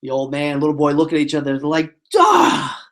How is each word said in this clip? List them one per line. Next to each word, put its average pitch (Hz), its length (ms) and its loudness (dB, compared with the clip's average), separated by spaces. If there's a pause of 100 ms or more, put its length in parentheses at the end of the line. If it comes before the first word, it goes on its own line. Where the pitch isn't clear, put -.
The 131 80 -12
old 135 200 -4
man 143 220 -4
and 139 80 -2
little 151 160 0
boy 147 160 2
look 156 200 0
at 160 60 0
each 147 160 0
other, 143 240 -2
they're 143 100 -4
like, 160 260 -2 (180)
Duh, - 560 2 (240)